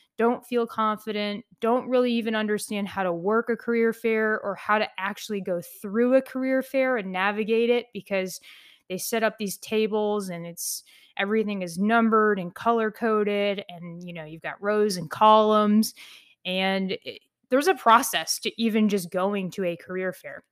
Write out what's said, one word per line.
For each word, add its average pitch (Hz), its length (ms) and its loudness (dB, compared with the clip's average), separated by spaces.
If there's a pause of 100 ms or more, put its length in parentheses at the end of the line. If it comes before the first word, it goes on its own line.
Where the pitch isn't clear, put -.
(220)
don't 233 240 2
feel 233 220 -2
confident, 208 800 -4 (140)
don't 233 280 0
really 247 240 2
even 226 220 -2
understand 208 520 -2
how 196 160 -4
to 185 80 0
work 202 380 0
a 233 80 0
career 226 340 0
fair 220 500 0
or 196 140 -4
how 208 220 0
to 214 100 0 (120)
actually 202 420 -6
go 180 220 -4 (180)
through 233 340 2
a 262 60 6
career 262 420 -2
fair 262 360 0
and 190 120 -6
navigate 208 600 0
it, 240 240 0
because 190 440 -6 (520)
they 185 80 -6
set 226 240 -4
up 220 160 -2
these 202 180 -6
tables 208 720 -2
and 170 160 -10
it's, - 400 -10 (320)
everything 202 460 -2
is 170 160 -8
numbered 214 600 4
and 175 160 -8
color 226 360 0
coded 208 800 -2
and, 175 360 -14
you 175 60 -12
know, 160 140 -12
you've 160 160 -16
got 156 200 -10
rows 208 360 2
and 160 120 -6
columns, 214 840 6 (500)
and 190 480 -2 (100)
it, - 200 -14 (260)
there's 285 200 2
a 381 60 6
process 226 640 2
to - 120 -4 (100)
even 214 280 2
just 185 200 -2
going 190 420 -2
to 196 120 -4
a 175 100 -2
career 185 380 -6
fair. 143 400 -18